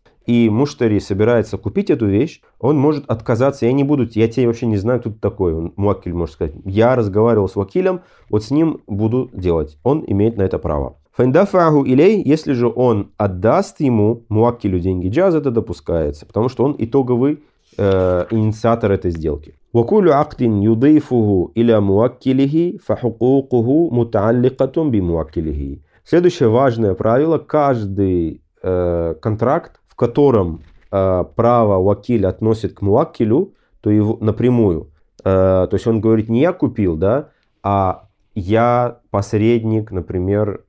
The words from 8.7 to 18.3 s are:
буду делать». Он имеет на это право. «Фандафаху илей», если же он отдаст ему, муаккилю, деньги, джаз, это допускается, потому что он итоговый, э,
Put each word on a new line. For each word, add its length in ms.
буду 460
делать». 500
Он 240
имеет 300
на 60
это 180
право. 380
«Фандафаху 680
илей», 400
если 280
же 200
он 440
отдаст 640
ему, 480
муаккилю, 500
деньги, 300
джаз, 260
это 160
допускается, 760
потому 240
что 160
он 140
итоговый, 640
э, 540